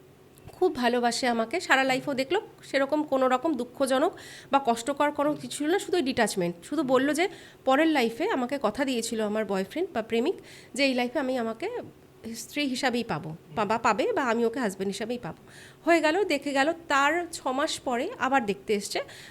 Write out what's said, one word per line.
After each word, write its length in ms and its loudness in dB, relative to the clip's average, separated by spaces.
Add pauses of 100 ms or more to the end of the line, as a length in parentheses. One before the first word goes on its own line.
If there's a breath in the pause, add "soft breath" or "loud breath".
(520)
খুব 220 2
ভালোবাসে 540 2
আমাকে, 320 0
সারা 240 4
লাইফও 300 0
দেখলো 260 0 (220)
সেরকম 400 0
কোনো 260 2
রকম 260 2
দুঃখজনক 580 0 (400 loud breath)
বা 140 6
কষ্টকর 440 2
কোনো 240 0
কিছু 240 -10
ছিল 120 -2
না, 80 4
শুধু 180 -4
ওই 60 2
ডিট্যাচমেন্ট।" 640 0
শুধু 180 -2
বললো 320 4
যে 140 0 (360 loud breath)
পরের 220 4
লাইফে 440 0
আমাকে 320 -2
কথা 220 -2
দিয়েছিল 360 -2
আমার 240 -2
বয়ফ্রেন্ড 500 -4
বা 80 -2
প্রেমিক 320 0 (400 loud breath)
যে 100 2
এই 100 4
লাইফে 240 -2
আমি 200 -2
আমাকে 300 -4 (680)
স্ত্রী 280 -6
হিসাবেই 400 0
পাবো, 320 -6 (180)
বা, 100 0
বা 140 0
পাবে, 340 2
বা 100 0
আমি 220 2
ওকে 140 0
হাজব্যান্ড 360 -2
হিসাবেই 240 -6
পাবো। 240 -12 (420 loud breath)
হয়ে 160 6
গেল, 240 4
দেখে 280 -2
গেল, 200 4 (160)
তার 440 2
ছ 140 -6
মাস 340 -2
পরে 280 -2 (100)
আবার 280 2
দেখতে 280 -2
এসছে, 260 -4 (300 loud breath)